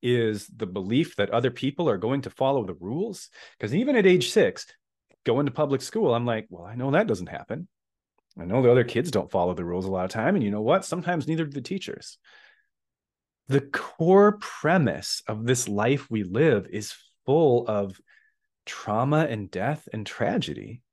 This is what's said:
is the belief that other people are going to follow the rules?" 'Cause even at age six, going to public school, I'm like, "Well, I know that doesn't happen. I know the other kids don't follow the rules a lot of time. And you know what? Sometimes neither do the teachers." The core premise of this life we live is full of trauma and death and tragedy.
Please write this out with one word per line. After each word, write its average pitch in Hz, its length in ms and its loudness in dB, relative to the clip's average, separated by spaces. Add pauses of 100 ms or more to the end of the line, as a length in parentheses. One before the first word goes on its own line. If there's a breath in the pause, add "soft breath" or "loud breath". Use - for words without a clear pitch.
is 117 440 0
the - 200 -8
belief 101 500 -2
that 101 140 0
other 120 200 2
people 131 380 -2
are 104 80 2
going 123 260 -2
to - 80 -12
follow 135 340 0
the 90 100 -8
rules?" 160 560 -8 (300 loud breath)
'Cause 113 140 -4
even 262 200 0
at 202 120 4
age 185 240 4
six, 147 360 2 (580)
going 143 220 2
to 127 60 -4
public 139 300 0
school, 180 320 0
I'm 120 120 0
like, 110 240 -2
"Well, 87 140 -16
I 107 100 -16
know 127 160 -4
that 185 160 2
doesn't 90 220 -4
happen. 123 400 -10 (680)
I 82 80 -12
know 107 160 0
the 123 120 6
other 123 120 6
kids 127 280 -2
don't 104 180 0
follow 90 240 0
the 90 100 -6
rules 90 220 -4
a 95 40 -4
lot 92 140 -2
of 92 60 -6
time. 123 240 0
And 160 100 2
you 101 60 0
know 104 120 -4
what? 170 220 2
Sometimes 170 440 -4
neither 160 160 -2
do 143 80 -8
the 139 80 -8
teachers." - 580 -10 (1300 soft breath)
The 135 140 2
core 196 760 4
premise 147 920 0
of 110 180 -6
this 123 220 0
life 113 420 0
we 107 140 -2
live 107 460 2
is 104 260 -8 (280)
full 135 440 4
of 101 320 -4 (680 soft breath)
trauma 139 640 0
and 104 220 -6
death 120 420 -4
and 110 140 -8
tragedy. - 760 -4 (100)